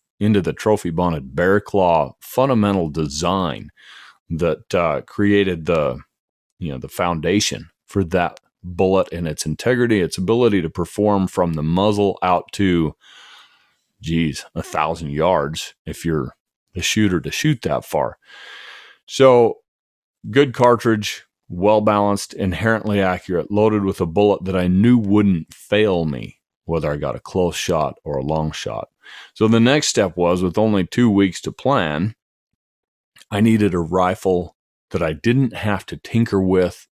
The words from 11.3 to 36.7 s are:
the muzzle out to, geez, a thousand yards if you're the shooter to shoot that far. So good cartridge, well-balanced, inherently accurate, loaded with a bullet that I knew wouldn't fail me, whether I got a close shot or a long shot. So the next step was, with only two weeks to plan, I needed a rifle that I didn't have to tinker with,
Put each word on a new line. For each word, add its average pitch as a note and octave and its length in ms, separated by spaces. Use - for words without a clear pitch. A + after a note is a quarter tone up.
the D2+ 80
muzzle G2 580
out F2+ 320
to, F2 420
geez, E2 420
a E2 80
thousand D#2+ 480
yards D#2 640
if - 180
you're D#2 300
the F2 80
shooter F#2+ 380
to B1+ 100
shoot D#3 320
that C#2 220
far. C2+ 340
So B2 520
good C3 240
cartridge, A#2 720
well-balanced, G#2 840
inherently G#2 680
accurate, F2+ 500
loaded G#2+ 340
with F#2+ 160
a F#2 60
bullet G2 380
that F#2 120
I F2+ 120
knew G#2 280
wouldn't G2+ 560
fail G2+ 520
me, C2 360
whether D#2+ 260
I D2 60
got C#2+ 200
a - 40
close F2+ 360
shot D2+ 480
or D2 120
a C2+ 80
long D#2 280
shot. - 360
So G#2+ 140
the A2+ 120
next C#3 280
step F#2+ 280
was, F2+ 260
with F2+ 140
only G#2+ 300
two A#2+ 240
weeks G2 320
to - 100
plan, G2+ 600
I G#2 100
needed G#2+ 340
a F2+ 40
rifle F2+ 800
that E2+ 120
I D#2+ 100
didn't A#2+ 420
have G#2 320
to - 100
tinker A2+ 440
with, F#2 460